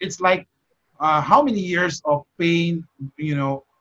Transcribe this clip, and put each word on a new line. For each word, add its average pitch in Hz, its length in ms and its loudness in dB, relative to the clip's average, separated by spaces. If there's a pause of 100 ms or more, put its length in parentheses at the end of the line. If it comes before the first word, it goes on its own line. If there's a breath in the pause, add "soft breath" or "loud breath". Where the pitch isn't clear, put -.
it's 190 200 -8
like, 185 260 2 (540)
uh, 151 200 2
how 190 220 4
many 226 180 -2
years 180 440 -2
of 147 200 0 (140)
pain, 170 480 0 (300)
you 151 200 -4
know, 139 280 -4 (160)